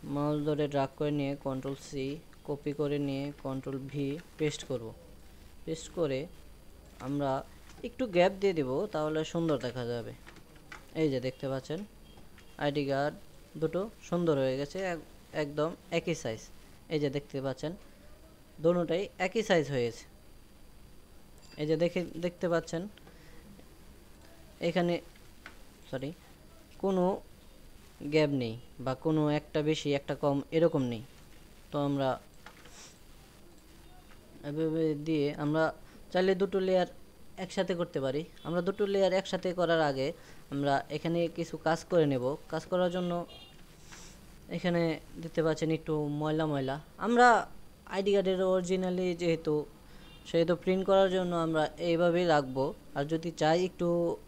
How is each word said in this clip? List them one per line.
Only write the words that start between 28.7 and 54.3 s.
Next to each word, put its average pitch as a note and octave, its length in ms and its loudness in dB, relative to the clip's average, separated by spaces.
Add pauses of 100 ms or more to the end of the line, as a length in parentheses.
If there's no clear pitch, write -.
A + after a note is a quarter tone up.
বা C3 140 -2 (120)
কোনো D#3 240 4
একটা D3+ 320 0
বেশি D3 380 2
একটা C#3+ 160 -4
কম C#3 260 2 (100)
এরকম E3 320 4
নেই। A#2+ 200 -2 (680)
তো D3 60 -2 (100)
আমরা C#3 220 2 (2250)
এভাবে D#3 520 0
দিয়ে D3 380 0
আমরা D3+ 400 2 (380)
চাইলে F#3 240 4
দুটো G3 240 0
layer F#3 280 4 (500)
একসাথে F#3 380 -2
করতে E3+ 300 -2
পারি। C3+ 160 0 (220)
আমরা E3+ 180 0
দুটো G3 240 0
layer F#3+ 280 4
একসাথে F#3 400 0
করার E3 280 4
আগে C#3 260 2 (420)
আমরা C#3 400 2
এখানে E3 300 0 (160)
কিছু E3 220 -6
কাজ E3 220 2 (100)
করে E3 160 6
নেব। C3+ 300 2 (140)
কাজ D#3+ 220 -4
করার F3+ 200 2
জন্য F3 340 -2 (1200)
এখানে E3+ 500 0 (240)
দেখতে E3 200 -2
পাচ্ছেন D#3 280 2
একটু D#3+ 220 -2 (260)
ময়লা D#3 260 0
ময়লা। C#3 300 -2 (220)
আমরা A#3 500 6 (380)
আইডি G3 280 0
কার্ডের F#3+ 280 4 (120)
originally F#3 560 0 (120)
যেহেতু, D#3+ 440 2 (640)
সেহেতু E3+ 260 4
print F#3 340 0
করার G3 220 8
জন্য F3+ 240 2
আমরা D#3+ 280 2 (140)
এইভাবেই E3+ 480 4
রাখবো। C#3 480 2 (220)
আর C#3+ 100 0
যদি E3 240 -2 (120)
চাই E3 280 4
একটু F3 200 -2 (380)